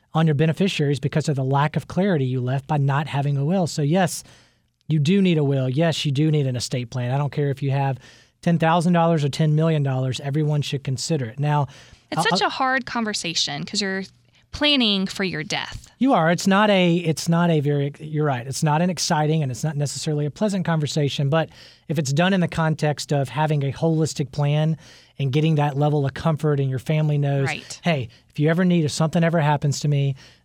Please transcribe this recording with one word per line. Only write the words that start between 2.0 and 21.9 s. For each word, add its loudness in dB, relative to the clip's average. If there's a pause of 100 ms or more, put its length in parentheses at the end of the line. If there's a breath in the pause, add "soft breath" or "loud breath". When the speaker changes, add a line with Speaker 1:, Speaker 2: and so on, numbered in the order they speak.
Speaker 1:
you -2
left -4
by -2
not 0
having -2
a 0
will. 2
So -2
yes, 0 (640 soft breath)
you 0
do 2
need 4
a 2
will. 0
Yes, 0
you 0
do 2
need 0
an -2
estate -6
plan. -4
I 0
don't -2
care -2
if -6
you -2
have -2 (420 loud breath)
ten 2
thousand 2
dollars 2
or 2
ten 0
million 2
dollars, -2
everyone 0
should -6
consider -2
it. -12
Now, 0 (420 loud breath)
Speaker 2:
It's -4
Speaker 1:
I'll, 0
Speaker 2:
such 2
Speaker 1:
I'll 2
Speaker 2:
a 0
hard -2
conversation -4
'cause -6
you're -4 (500 soft breath)
planning 2
for -4
your -4
death. -8 (100)
Speaker 1:
You 4
are. 4
It's 0
not 4
a, 4
it's -2
not 4
a 4
very, 0
you're -2
right. -2
It's -6
not 2
an 0
exciting 0
and -4
it's -8
not -2
necessarily -2
a -4
pleasant -2
conversation, 0
but 0 (400 loud breath)
if -2